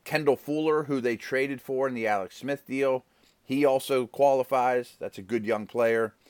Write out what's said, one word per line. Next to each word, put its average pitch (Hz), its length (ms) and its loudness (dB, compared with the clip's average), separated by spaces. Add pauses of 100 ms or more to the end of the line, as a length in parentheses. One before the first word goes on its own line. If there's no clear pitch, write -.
Kendall 151 320 0
Fuller, 156 480 -2
who 139 160 -2
they 117 180 0
traded 135 440 -4
for 135 260 -2
in 131 60 -4
the 113 140 -2
Alex 98 300 -2
Smith 139 280 -6
deal, 131 400 0 (380)
he 139 200 0
also 131 440 2
qualifies. 127 920 0
That's - 180 -8
a 101 60 -12
good 107 220 -2
young 107 220 0
player. 113 460 2 (160)